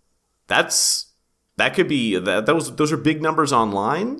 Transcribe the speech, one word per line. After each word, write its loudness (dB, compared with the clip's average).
that's, 0
that 2
could 2
be, 0
that, 0
those, -2
those 0
are 0
big 0
numbers 0
online, 0